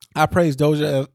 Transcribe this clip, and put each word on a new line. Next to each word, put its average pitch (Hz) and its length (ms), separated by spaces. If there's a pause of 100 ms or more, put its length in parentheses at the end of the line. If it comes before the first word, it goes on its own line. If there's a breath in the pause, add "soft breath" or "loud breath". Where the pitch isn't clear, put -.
(160)
I 151 100
praise 165 300
Doja 147 440
of, 139 140